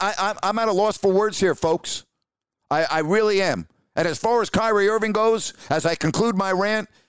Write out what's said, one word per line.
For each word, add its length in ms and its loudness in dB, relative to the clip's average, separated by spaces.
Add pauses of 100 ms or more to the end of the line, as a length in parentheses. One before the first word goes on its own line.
I, 420 -2
I'm 160 -2
at 80 0
a 60 2
loss 240 2
for 140 2
words 280 0
here, 160 2
folks. 480 -2 (680)
I, 140 2
I 160 0
really 420 2
am. 260 -2 (280)
And 140 0
as 80 -4
far 240 0
as 80 -4
Kyrie 400 2
Irving 240 0
goes, 400 0 (160)
as 160 0
I 100 0
conclude 400 0
my 160 0
rant, 380 0 (200)